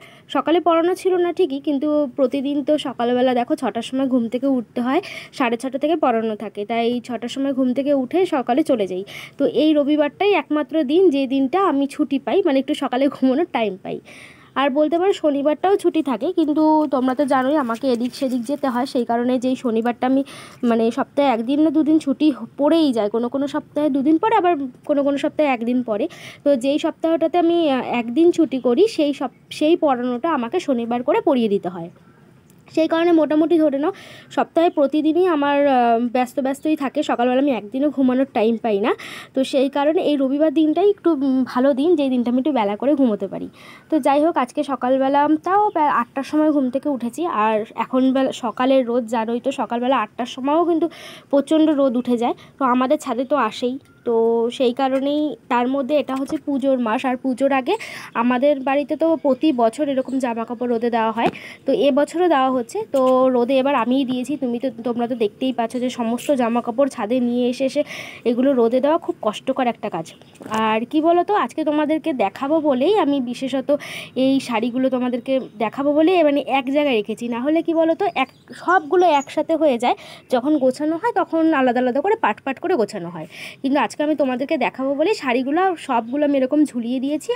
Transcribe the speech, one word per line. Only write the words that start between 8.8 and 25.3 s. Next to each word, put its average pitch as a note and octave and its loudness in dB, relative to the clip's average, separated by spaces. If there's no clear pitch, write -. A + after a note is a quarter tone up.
যাই। F#3 -6
তো C#4 2
এই D4+ 2
রবিবারটাই D4 2
একমাত্র D4+ 0
দিন E4 4
যে C4+ 0
দিনটা C4+ 0
আমি C#4 0
ছুটি C#4 -4
পাই, F#4 0
মানে C4+ 2
একটু C#4+ -2
সকালে C4+ 0
ঘুমানোর C4 0
টাইম G#3+ -2
পাই। E3+ -8
আর C4+ 2
বলতে D4+ 2
পারো F#4+ 2
শনিবারটাও D4+ 0
ছুটি E4+ 0
থাকে, C4 -2
কিন্তু D#4 2
তোমরা C4 0
তো D4 0
জানোই C4 2
আমাকে B3+ -2
এদিক A#3+ -2
সেদিক B3+ -2
যেতে C#4 -4
হয়, B3 -2
সেই B3+ -2
কারণে A#3+ 0
যেই B3+ 0
শনিবারটা A#3 -2
আমি C4+ 2
মানে A3+ 2
সপ্তাহে C4+ 0
একদিন A#3+ 0
না D#4 4
দুদিন D#4 2
ছুটি D4 0
হ-, A3+ -2
পড়েই D4+ 4
যায়, G#3 0
কোনো A#3 -2
কোনো C#4 -2
সপ্তাহে D4 -4
দুদিন C#4+ 2
পরে, A4+ 2
আবার F4 4
কোনো C#4+ 2
কোনো C#4+ 0
সপ্তাহে D4+ 0